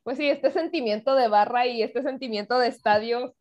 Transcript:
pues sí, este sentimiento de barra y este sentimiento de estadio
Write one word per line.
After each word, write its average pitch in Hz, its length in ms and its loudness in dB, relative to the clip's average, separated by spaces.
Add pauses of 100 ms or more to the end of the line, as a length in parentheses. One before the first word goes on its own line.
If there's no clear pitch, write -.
pues 254 160 -8
sí, 294 100 0
este 285 220 2
sentimiento 269 640 -2
de 254 140 4
barra 208 380 2
y 233 160 -2
este 240 200 -4
sentimiento 247 560 -4
de 240 100 2
estadio 226 720 -2